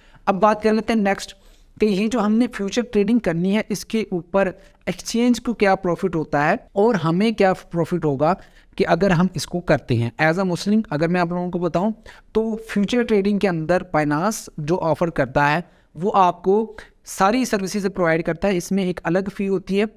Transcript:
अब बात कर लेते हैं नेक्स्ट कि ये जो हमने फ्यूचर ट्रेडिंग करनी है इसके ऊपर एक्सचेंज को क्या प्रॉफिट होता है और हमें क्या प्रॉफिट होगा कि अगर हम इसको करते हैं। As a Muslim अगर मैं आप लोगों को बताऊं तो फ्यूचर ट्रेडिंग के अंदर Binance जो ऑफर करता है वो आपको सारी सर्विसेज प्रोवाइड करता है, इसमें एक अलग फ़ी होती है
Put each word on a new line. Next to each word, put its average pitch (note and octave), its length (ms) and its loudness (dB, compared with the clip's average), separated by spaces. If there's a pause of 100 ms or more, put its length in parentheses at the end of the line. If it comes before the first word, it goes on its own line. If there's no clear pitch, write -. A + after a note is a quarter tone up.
(260)
अब G3 80 2
बात G#3+ 280 2
कर A3 100 2
लेते A3 200 0
हैं A3+ 80 2
नेक्स्ट G3 360 -4 (400)
कि G#3 100 2
ये G#3 220 2
जो A#3 120 -2
हमने A3 260 2
फ्यूचर G3+ 360 -4
ट्रेडिंग G#3+ 380 2
करनी F3 320 0
है G#3+ 180 0
इसके G#3+ 420 -4
ऊपर F#3 400 0 (360)
एक्सचेंज A#3 500 0
को A#3+ 160 -4
क्या G3 200 4
प्रॉफिट F3 400 -2
होता D3+ 300 -2
है F3+ 140 2 (180)
और G#3+ 200 4
हमें F3 380 0
क्या F#3+ 180 4
प्रॉफिट E3 520 -4
होगा D3+ 320 2 (420)
कि G3 60 2
अगर F3 280 2
हम F3+ 240 4
इसको F3 240 -6
करते D3 340 0
हैं। A#2 180 0 (100)
As D#3+ 160 2
a G3 80 0
Muslim G3+ 440 0
अगर D#3+ 180 -2
मैं F3+ 120 0
आप E3+ 100 -2
लोगों F3+ 200 -4
को F3+ 80 -4
बताऊं F3 340 0 (420)
तो A3 200 -2 (140)
फ्यूचर G3+ 340 0
ट्रेडिंग G3+ 380 2
के G3 80 2
अंदर F3 360 0 (120)
Binance D3+ 520 -2 (120)
जो D#3 160 -2
ऑफर E3 340 0
करता C#3+ 360 0
है D#3 160 0 (340)
वो F#3 140 -4
आपको F#3+ 640 2 (280)
सारी A3 420 0
सर्विसेज G3 400 -2
प्रोवाइड E3+ 360 0
करता E3 260 -2
है, G3 80 0
इसमें F#3+ 280 -2
एक F3+ 200 -4
अलग F#3+ 240 0
फ़ी G3 180 -6
होती F#3+ 300 -2
है G#3+ 200 0